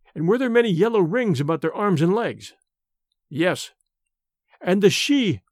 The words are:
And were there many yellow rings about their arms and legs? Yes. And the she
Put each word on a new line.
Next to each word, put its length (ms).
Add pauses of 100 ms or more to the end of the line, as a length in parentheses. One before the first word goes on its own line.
(140)
And 120
were 120
there 120
many 200
yellow 300
rings 400
about 200
their 140
arms 280
and 120
legs? 400 (760)
Yes. 420 (920)
And 220
the 80
she 600